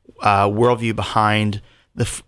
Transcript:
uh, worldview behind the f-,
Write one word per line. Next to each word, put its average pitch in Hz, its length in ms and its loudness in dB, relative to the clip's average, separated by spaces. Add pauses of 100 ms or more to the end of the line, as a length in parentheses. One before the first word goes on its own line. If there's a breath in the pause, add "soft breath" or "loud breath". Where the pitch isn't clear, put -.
(200)
uh, 101 260 2
worldview 113 480 0
behind 107 680 0 (320 soft breath)
the 120 100 -4
f-, - 240 -8